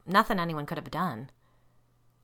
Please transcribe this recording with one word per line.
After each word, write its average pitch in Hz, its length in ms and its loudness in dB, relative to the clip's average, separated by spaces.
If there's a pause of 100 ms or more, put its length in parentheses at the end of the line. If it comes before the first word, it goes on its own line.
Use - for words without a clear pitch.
Nothing 202 340 4
anyone 160 280 -2
could 165 100 -6
have 139 140 -10
done." 139 400 -4 (920)